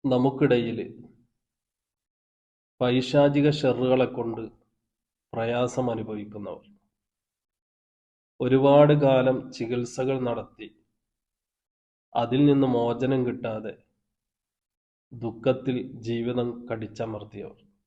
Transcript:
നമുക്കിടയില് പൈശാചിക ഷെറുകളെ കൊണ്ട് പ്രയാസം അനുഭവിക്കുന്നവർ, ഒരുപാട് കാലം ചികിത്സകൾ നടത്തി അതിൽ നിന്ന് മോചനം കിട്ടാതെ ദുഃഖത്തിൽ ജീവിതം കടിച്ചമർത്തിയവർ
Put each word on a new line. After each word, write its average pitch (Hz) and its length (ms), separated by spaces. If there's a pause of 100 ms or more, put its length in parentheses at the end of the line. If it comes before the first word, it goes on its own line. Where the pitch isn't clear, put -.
നമുക്കിടയില് 123 800 (2000)
പൈശാചിക 143 680
ഷെറുകളെ 127 560
കൊണ്ട് 117 340 (920)
പ്രയാസം 120 580
അനുഭവിക്കുന്നവർ, 104 760 (1800)
ഒരുപാട് 139 600
കാലം 131 360 (140)
ചികിത്സകൾ 123 680
നടത്തി 113 480 (1500)
അതിൽ 120 300
നിന്ന് 139 240
മോചനം 120 540
കിട്ടാതെ 110 520 (1400)
ദുഃഖത്തിൽ 123 680 (220)
ജീവിതം 120 500 (160)
കടിച്ചമർത്തിയവർ 107 960 (260)